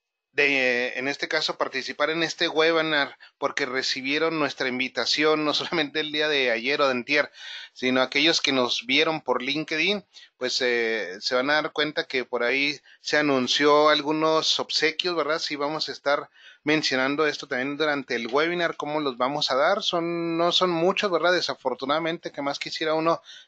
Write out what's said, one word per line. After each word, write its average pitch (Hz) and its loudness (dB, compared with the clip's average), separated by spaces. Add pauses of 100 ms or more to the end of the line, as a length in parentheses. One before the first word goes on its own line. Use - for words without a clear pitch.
(340)
de, 127 2
en 127 -4
este 143 -4
caso, 160 -2
participar 135 -2
en 160 -2
este 165 -2
webinar 156 2 (200)
porque 139 -2
recibieron 135 -2
nuestra 139 -2
invitación, 131 0
no 147 0
solamente 147 -2
el 156 -6
día 151 0
de 139 2
ayer 123 0
o 143 4
de 131 2
antier, 127 0 (400)
sino 127 0
aquellos 143 2
que 147 0
nos 123 0
vieron 151 2
por 123 -2
LinkedIn, 156 -2 (320)
pues, 127 -2
eh, 113 0
se - -2
van 127 2
a 147 4
dar 151 0
cuenta 156 -2
que 127 -2
por 120 -2
ahí 139 0 (200)
se - -2
anunció 147 4
algunos 156 2
obsequios, 160 -2
¿verdad? 156 0
Sí - -6
vamos 147 -4
a 139 -8
estar 143 -2 (340)
mencionando 147 2
esto 143 -6
también 139 -4
durante 143 -2
el 117 -4
webinar, 160 0
cómo 151 -4
los 139 -4
vamos 139 0
a 131 0
dar. 180 2
Son, 170 -2
no 170 2
son 185 2
muchos, 180 0
¿verdad? 170 2
Desafortunadamente, 151 -2
que - -10
más 143 -4
quisiera 156 -4
uno 160 0 (260)